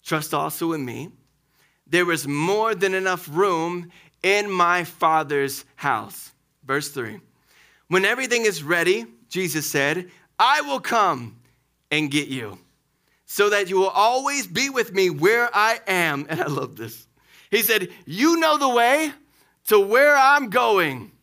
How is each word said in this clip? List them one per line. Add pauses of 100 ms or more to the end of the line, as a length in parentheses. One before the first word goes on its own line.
Trust
also
in
me. (760)
There
is
more
than
enough
room (320)
in
my
Father's (120)
house." (300)
Verse
three, (680)
"When
everything
is
ready," (240)
Jesus
said, (280)
"I
will
come (540)
and
get
you, (680)
so
that
you
will
always
be
with
me
where
I
am."
And
I
love
this. (440)
He
said, (160)
"You
know
the
way (540)
to
where
I'm
going." (100)